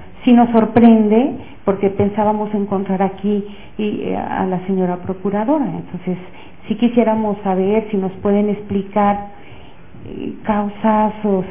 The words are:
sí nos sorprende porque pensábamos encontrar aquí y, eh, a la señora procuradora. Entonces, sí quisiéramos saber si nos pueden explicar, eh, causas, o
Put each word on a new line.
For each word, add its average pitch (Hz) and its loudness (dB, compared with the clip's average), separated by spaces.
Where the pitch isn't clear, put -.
sí 254 8
nos 240 8
sorprende 226 6
porque 190 2
pensábamos 208 0
encontrar 196 -2
aquí 202 -2
y, 214 -4
eh, 190 -4
a - -4
la 185 -4
señora 185 0
procuradora. 202 -2
Entonces, 175 -6
sí 214 -2
quisiéramos 220 2
saber 196 2
si 208 0
nos 190 -2
pueden 202 2
explicar, 202 0
eh, - -8
causas, 208 0
o 196 2